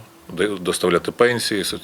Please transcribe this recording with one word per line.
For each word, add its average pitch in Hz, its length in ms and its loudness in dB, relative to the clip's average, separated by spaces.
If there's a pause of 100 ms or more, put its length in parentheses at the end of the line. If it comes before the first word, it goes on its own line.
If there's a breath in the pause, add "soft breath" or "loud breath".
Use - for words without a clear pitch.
(280)
де-, 92 200 0
доставляти 90 640 0
пенсії, 113 520 2
со-, - 200 -4